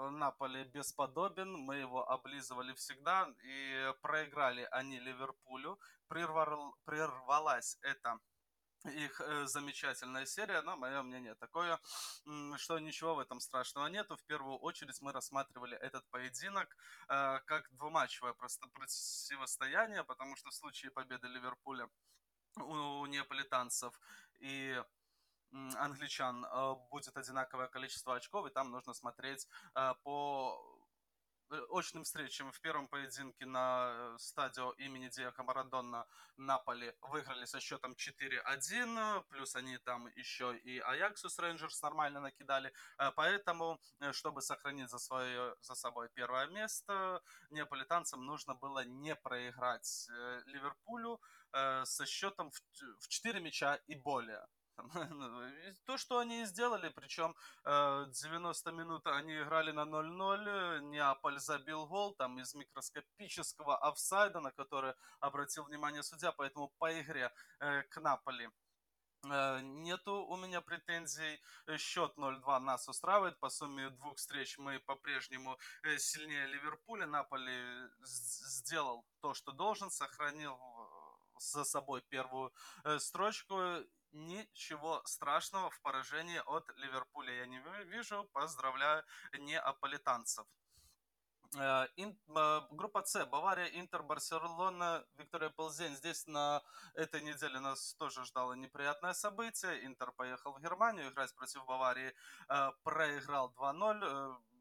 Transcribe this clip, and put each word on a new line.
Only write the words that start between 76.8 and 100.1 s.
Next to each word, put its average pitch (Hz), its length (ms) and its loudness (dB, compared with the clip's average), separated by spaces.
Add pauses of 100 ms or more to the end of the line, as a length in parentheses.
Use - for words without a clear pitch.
Наполи 127 840 4 (140)
с-, - 560 -2
сделал 135 460 2 (160)
то, 143 120 2
что - 180 -6
должен, 190 400 2
сохранил, 147 640 -2
э, 104 840 -16
за 143 260 0
собой 139 440 0
первую, 131 420 -2 (320)
э, 147 160 4
строчку. 190 600 0 (560)
Ничего 160 920 -4
страшного 165 640 2
в - 100 -14
поражении 147 640 0
от 156 320 -2
Ливерпуля 131 560 -6
я 123 140 -4
не 127 120 -10
ви-, 185 260 -10
вижу. 208 480 -6
Поздравляю 139 680 4 (360)
неаполитанцев. 139 1040 0 (1120)
Э, 135 320 6 (100)
ин-, 208 200 -6 (180)
э, 151 260 6 (100)
группа 190 340 -2
С. 180 200 2
Бавария, 175 420 4 (120)
Интер, 175 240 -4
Барселона, 170 1000 0 (140)
Виктория 156 320 -2
Плзень. 156 460 -4
Здесь 151 320 -4
на 147 340 4 (340)
этой 156 260 0
неделе 147 380 -4
нас 135 360 -2
тоже 131 300 -2
ждало 127 280 0
неприятное 147 600 0
событие. 196 720 -2
Интер 127 260 -6